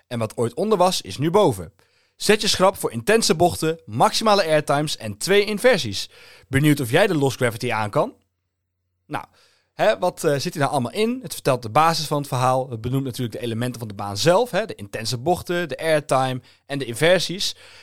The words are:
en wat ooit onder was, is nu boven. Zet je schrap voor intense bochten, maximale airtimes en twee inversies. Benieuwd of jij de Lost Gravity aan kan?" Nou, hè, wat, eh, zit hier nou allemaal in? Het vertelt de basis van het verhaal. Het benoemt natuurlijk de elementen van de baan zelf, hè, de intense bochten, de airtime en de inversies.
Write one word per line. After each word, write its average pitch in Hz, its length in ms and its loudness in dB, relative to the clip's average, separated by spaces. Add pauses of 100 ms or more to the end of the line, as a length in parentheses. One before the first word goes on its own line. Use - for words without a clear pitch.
en 123 120 -8
wat 110 180 -6
ooit 120 180 -2
onder 208 240 0
was, 180 220 2
is 95 180 -10
nu 151 120 0
boven. 139 420 2 (440)
Zet 214 240 2
je 214 80 -2
schrap 196 280 4
voor - 160 -6
intense 196 420 2
bochten, 165 520 0
maximale 202 580 2
airtimes 151 520 0
en 107 220 -10
twee 202 260 4
inversies. 202 640 0 (380)
Benieuwd 143 320 4
of 117 100 -4
jij 180 160 4
de 185 100 0
Lost 139 200 0
Gravity 120 360 -2
aan 107 180 -2
kan?" 180 240 0 (920)
Nou, 127 180 -10 (480)
hè, 202 260 0
wat, 180 260 -2
eh, 156 140 2
zit 170 160 -6
hier 143 80 -4
nou 135 100 0
allemaal 123 200 -2
in? 226 300 -2
Het - 100 -14
vertelt 131 300 -2
de 110 80 -10
basis 160 360 2
van 147 120 -2
het 139 100 -6
verhaal. 127 420 0
Het 113 100 -8
benoemt 131 240 -2
natuurlijk 120 340 -6
de - 60 -8
elementen 120 340 -4
van 113 100 -10
de 101 60 -12
baan 101 220 -8
zelf, 175 340 2
hè, 208 160 -4
de - 80 -12
intense 110 440 -8
bochten, 175 500 -2
de - 100 -8
airtime 135 600 0 (260)
en 143 120 -6
de 135 60 -6
inversies. 165 680 0 (280)